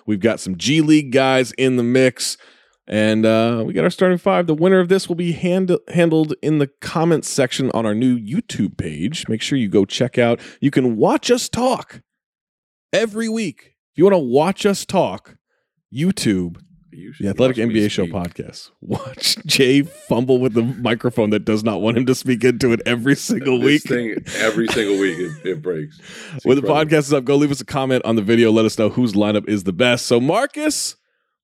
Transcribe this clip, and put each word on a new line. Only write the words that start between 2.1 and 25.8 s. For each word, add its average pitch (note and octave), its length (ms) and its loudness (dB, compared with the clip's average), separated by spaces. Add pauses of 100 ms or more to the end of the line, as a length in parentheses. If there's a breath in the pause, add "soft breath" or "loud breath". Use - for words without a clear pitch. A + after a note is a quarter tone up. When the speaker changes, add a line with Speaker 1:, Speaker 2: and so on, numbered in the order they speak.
Speaker 1:
And, A2 400 2
uh, A2+ 360 2
we - 100 -6
got D#3 100 0
our F3 80 2
starting F#3 260 2
five. F3+ 300 0
The D#3 80 0
winner F#3 240 4
of F3 100 0
this F#3 180 0
will F3 80 -4
be E3+ 180 -2
hand-, F3+ 440 0 (160)
handled D#3+ 480 2
in D#3 160 0
the C#3+ 80 2 (160)
comments E3 480 0
section B2+ 460 -2
on A2+ 100 0
our G#2+ 80 -2
new B2 260 2
YouTube A2 580 -4
page. E2+ 520 -6
Make A2 140 -4
sure - 160 -2
you G#2+ 100 -2
go G2 160 4
check - 320 -4
out. A#2 220 2 (200 loud breath)
You C#3+ 120 0
can B2+ 260 0
watch F#3+ 320 0
us B3 180 0
talk - 540 -4 (880)
every A3 380 -2
week. A3 460 -6 (160)
If - 80 -10
you D#3+ 60 8
wanna G3 140 6
watch D3 460 0
us G3+ 200 0
talk, B2+ 500 -2 (580)
YouTube, G#2 640 -2 (340)
Speaker 2:
You G#2 220 -20
should G2 120 -8
Speaker 1:
the G2 40 -2
Athletic B2 280 2
Speaker 2:
watch - 0 -
me A2 60 -2
Speaker 1:
N A#2 100 0
B G#2+ 120 4
A G#2 40 0
Show G#2 140 -2
Speaker 2:
speak. E2+ 120 -4
Speaker 1:
podcast. - 600 -10
<laughs> - 60 -20
Watch - 640 -6
Jay C#3 380 4
fumble B2+ 560 -2
with B2+ 140 0
the A#2 100 2
microphone A#2+ 680 -2
that G#2 140 0
does G#2+ 180 0
not G#2 180 -2
want A2+ 160 0
him B2+ 100 0
to B2+ 80 2
speak B2 280 -2
into B2 300 4
it - 120 -2
every A#2+ 300 0
single C3+ 440 -2
Speaker 2:
This B2 60 0
Speaker 1:
week. C#3+ 180 2
Speaker 2:
thing, A#2+ 400 -4 (140)
every A2 300 0
single G2+ 320 0
week, F#2 200 0
it, E2 260 -8
it F2 160 -4
breaks. D#2+ 380 -8 (360 loud breath)